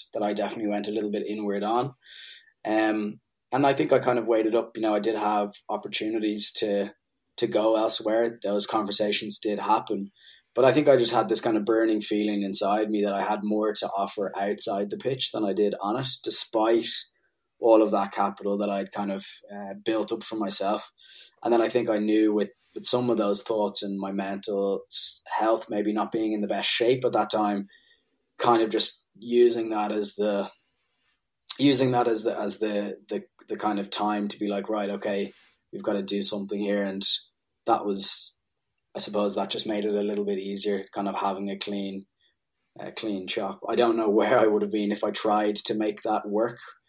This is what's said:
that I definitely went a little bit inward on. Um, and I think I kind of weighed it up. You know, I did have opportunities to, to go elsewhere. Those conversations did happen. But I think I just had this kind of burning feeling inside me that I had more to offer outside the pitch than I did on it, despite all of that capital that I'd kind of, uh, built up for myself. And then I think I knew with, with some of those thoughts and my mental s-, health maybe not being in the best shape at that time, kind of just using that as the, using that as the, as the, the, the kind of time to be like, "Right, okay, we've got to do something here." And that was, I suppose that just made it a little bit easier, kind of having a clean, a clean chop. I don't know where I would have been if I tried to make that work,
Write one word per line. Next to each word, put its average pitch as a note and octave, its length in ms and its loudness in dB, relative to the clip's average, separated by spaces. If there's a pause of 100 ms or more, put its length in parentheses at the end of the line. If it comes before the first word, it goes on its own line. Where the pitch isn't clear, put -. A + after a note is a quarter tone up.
(120)
that A2 80 -4
I G#2 120 0
definitely G#2 360 -4
went G#2 200 -2
a - 20 -4
little G#2+ 200 -2
bit G2+ 140 -4
inward G2+ 380 -4
on. A#2+ 300 -2 (720)
Um, G#2+ 560 0 (320)
and C#3 120 4
I C#3 60 6
think C#3+ 220 2
I C3 60 6
kind B2 200 2
of G#2+ 80 -4
weighed A2 180 4
it A2 100 2
up. A#2 200 -2
You G#2+ 60 -10
know, G#2+ 120 0
I G#2 60 2
did G#2+ 160 0
have G#2 360 0 (180)
opportunities G#2+ 880 -2
to, G2+ 360 0 (440)
to A#2+ 100 2
go A2 300 2
elsewhere. A2+ 640 0
Those G2+ 240 0
conversations G#2 720 -2
did G#2 200 -2
happen. G#2 520 0 (420)
But B2 120 4
I B2+ 80 8
think D3 160 6
I C3 80 10
just A#2 160 2
had A2+ 160 2
this A2 100 2
kind A2+ 160 2
of G#2+ 80 0
burning A2+ 380 4
feeling G#2 420 0
inside G2+ 460 2
me G#2 160 0
that G2 80 0
I G2 100 0
had G#2 180 -2
more G#2+ 300 0
to G#2 160 -2
offer G2 500 -4
outside G2+ 520 -2
the G#2+ 80 -8
pitch C3 340 -4
than G#2+ 140 -4
I G2 80 0
did G#2 280 0
on G#2 160 -2
it, C3+ 120 -6 (160)
despite A2+ 640 2 (720)
all A2+ 200 8
of G#2 100 2
that G2+ 200 0
capital G2+ 460 -2
that G2+ 120 0
I'd G2 220 -4
kind - 220 -4
of, G3+ 120 -8 (240)
uh, G2+ 260 -10 (100)
built A2 260 -2
up A2+ 120 -4
for - 120 -8
myself. G2+ 560 0 (500)
And A#2 120 0
then A#2 80 6
I A2 80 2
think A#2 200 0
I G#2+ 100 2
knew G#2+ 340 4
with, G#2 160 0 (260)
with G#2 100 -4
some B2 240 4
of A2 80 2
those G2+ 260 0
thoughts G#2 380 -2
and G2 160 -4
my G2 140 -6
mental G2 800 -4
s-, - 320 -2 (160)
health A2+ 320 2
maybe G#2 240 0
not G#2 180 -2
being A2 220 0
in G#2 80 -2
the G#2 60 -2
best G2 220 -2
shape B2+ 360 2
at A2+ 80 0
that G#2 160 2
time, G#2 380 0 (720)
kind A#2 240 4
of A2 80 0
just - 380 0 (100)
using A#2 520 4
that G#2 240 -2
as G#2 220 0
the, G2+ 340 0 (1080)
using C3 320 4
that A#2+ 180 2
as A2 140 0
the, A2 140 -2
as G#2 220 0
the, G#2 380 -2 (100)
the, G2+ 160 -6 (240)
the - 80 -8
kind G#2+ 240 -2
of G2 100 -6
time G#2 400 -2
to - 100 -10
be G#2 80 -4
like, G2+ 220 -4
"Right, G#2 200 -2
okay, G2+ 440 -4 (380)
we've G3+ 120 -12
got G#2+ 100 -2
to G2+ 100 -2
do G2+ 200 -4
something G2+ 360 -4
here." G2+ 240 0
And G2 220 -6 (600)
that - 200 0
was, - 520 -2 (580)
I - 40 -4
suppose G#2 360 0
that G2 140 -4
just - 180 -6
made G#2 160 -2
it G#2 100 0
a G2+ 80 0
little G#2 240 -2
bit G2+ 140 -2
easier, G2 540 -4
kind G2+ 160 -4
of F#2+ 60 -4
having G2 340 -4
a G2 80 -6
clean, G2 480 -6 (720)
a - 140 -12
clean G2+ 340 -6
chop. G2 400 -4
I A2+ 80 -2
don't A#2 220 4
know A2 120 2
where A2 300 4
I A2 80 6
would G#2 140 2
have G2+ 100 -2
been G#2 220 0
if G#2 100 -4
I G#2+ 80 0
tried G#2 460 0
to - 160 -2
make G#2+ 300 -2
that G#2+ 220 -2
work, G#2 340 -2 (300)